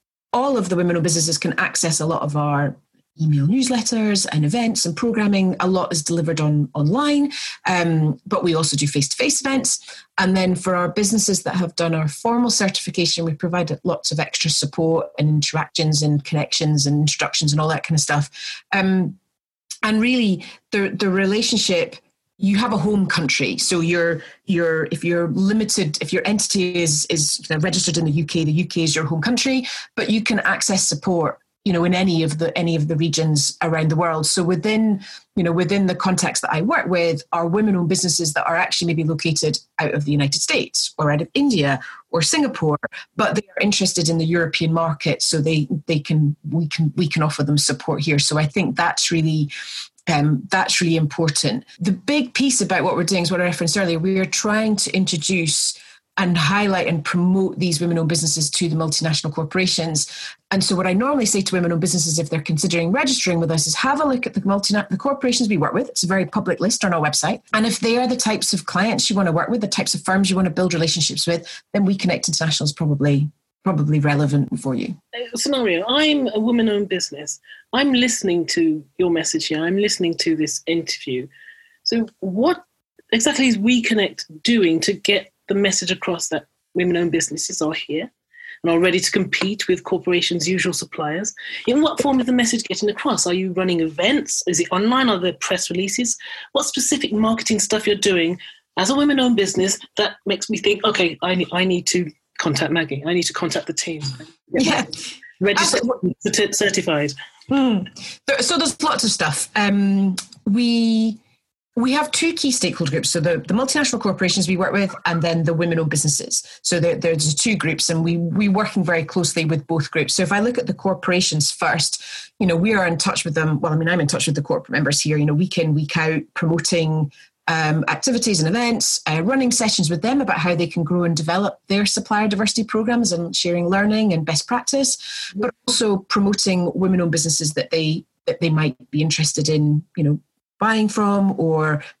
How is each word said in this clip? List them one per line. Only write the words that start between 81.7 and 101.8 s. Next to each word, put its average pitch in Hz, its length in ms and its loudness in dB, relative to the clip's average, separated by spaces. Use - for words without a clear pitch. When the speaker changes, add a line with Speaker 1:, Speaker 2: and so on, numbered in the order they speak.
Speaker 2:
So 233 240 0
what 214 460 -2
exactly 269 340 2
is 233 100 4
We 226 260 2
Connect - 440 -2
doing 180 380 2
to 175 120 0
get 202 380 -2
the 196 60 0
message 196 360 0
across 180 380 -4
that 156 160 -4
women-owned 175 360 0
businesses 165 520 -4
are - 100 0
here 165 400 -6
and 170 80 0
are 165 80 4
ready 180 220 4
to - 100 -2
compete 190 560 -2
with 180 180 0
corporations' 175 600 0
usual 180 280 0
suppliers? 165 600 -6
In 254 140 4
what 311 220 2
form 269 180 2
is 240 60 -2
the 254 80 2
message 240 300 2
getting 208 260 -2
across? 208 360 -2
Are 180 60 0
you 185 200 0
running 175 280 0
events? 175 640 0
Is 175 140 0
it 175 100 -2
online? 240 380 2
Are 202 100 2
there 175 140 -2
press - 380 -4
releases? 202 480 -2
What 285 140 -2
specific - 480 -2
marketing 220 460 0
stuff 214 260 -2
you're 208 100 2
doing 180 420 0
as 190 140 0
a 269 40 2
women-owned 269 440 2
business 190 400 0
that - 200 -2
makes 202 240 -4
me 214 80 -4
think, 208 260 0
"Okay, 185 380 0
I 180 120 0
ne-, 180 160 0
I 180 140 0
need 180 220 0